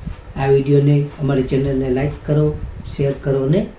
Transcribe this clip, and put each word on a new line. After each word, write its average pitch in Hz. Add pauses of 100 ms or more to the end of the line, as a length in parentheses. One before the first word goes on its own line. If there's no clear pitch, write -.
(360)
આ 135
વીડિયોને, 143 (140)
અમારી 131
ચેનલને 131
લાઈક 139 (160)
કરો, 151 (420)
શેર 139 (100)
કરો 135
અને 180 (120)